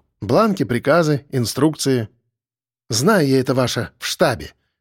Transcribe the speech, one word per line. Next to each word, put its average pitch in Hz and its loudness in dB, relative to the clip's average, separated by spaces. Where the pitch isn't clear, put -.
Бланки, 180 2
приказы, 143 0
инструкции». 131 -2
«Знаю 151 2
я 135 2
это 127 0
ваше 123 -2
«в - -12
штабе». 110 -2